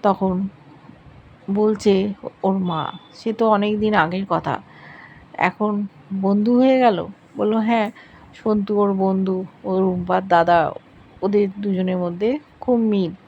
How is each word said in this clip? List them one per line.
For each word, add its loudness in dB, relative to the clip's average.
তখন 0
বলছে 2
ওর 2
মা, -2
"সে -8
তো -2
অনেক 2
দিন 0
আগের 0
কথা, -2
এখন -2
বন্ধু 2
হয়ে 4
গেল?" 4
বলল, 0
"হ্যাঁ, 0
সন্তু -2
ওর 2
বন্ধু, 0
ও -6
রুম্পার 0
দাদা, 4
ওদের 2
দুজনের -2
মধ্যে -2
খুব 0
মিল 0